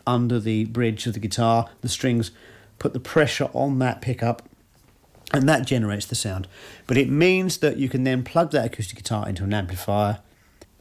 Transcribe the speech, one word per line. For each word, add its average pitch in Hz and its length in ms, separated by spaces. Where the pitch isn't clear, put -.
under 123 320
the 110 260
bridge 113 400
of 117 80
the 101 60
guitar. 113 480
The 123 80
strings 120 420
put - 140
the 127 80
pressure 143 520
on 135 260
that 127 220
pickup, 117 420
and 139 160
that 135 160
generates 104 400
the - 100
sound. 95 320
But 123 100
it 131 120
means 185 480
that 151 200
you 131 120
can 127 140
then 127 200
plug 165 280
that 127 160
acoustic - 300
guitar 104 300
into 90 160
an 98 100
amplifier 101 680